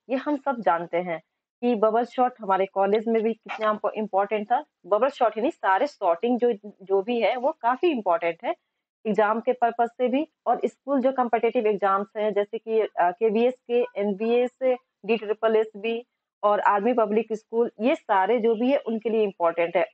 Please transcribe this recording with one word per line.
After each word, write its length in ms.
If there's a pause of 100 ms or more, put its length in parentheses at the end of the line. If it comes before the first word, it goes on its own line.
ये 60
हम 220
सब 220
जानते 380
हैं 220 (420)
कि 140
bubble 300
shot 340
हमारे 260
college 420
में 160
भी 100
कितना 360
इम्पो-, 240
important 580
था। 140 (200)
Bubble 240
shot 280
यानी 140
सारे 360
sorting 520
जो, 140 (280)
जो 200
भी 200
है 140
वो 160
काफी 360
important 560
है 120 (520)
एग्जाम 340
के 120
पर्पस 440
से 100
भी 200 (180)
और 200
स्कूल 360
जो 100
competitive 560
exams 400 (100)
हैं 160
जैसे 240
कि, 220
अ, 80 (120)
केबीएस 540 (180)
के, 140 (100)
एनबीएस, 840 (280)
डीट्रिपल 500
एसबी 500 (380)
और 160
Army 340
Public 400
School, 460
ये 160
सारे 440
जो 160
भी 160
है 60
उनके 320
लिए 140
important 540
है। 160